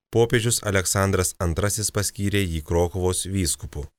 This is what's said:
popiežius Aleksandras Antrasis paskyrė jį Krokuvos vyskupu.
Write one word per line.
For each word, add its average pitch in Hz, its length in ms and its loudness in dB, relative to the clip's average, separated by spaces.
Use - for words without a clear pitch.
popiežius 117 500 2
Aleksandras 98 800 2
Antrasis 98 480 -2
paskyrė 101 540 -2
jį 82 180 -4
Krokuvos 87 640 0
vyskupu. 90 560 -4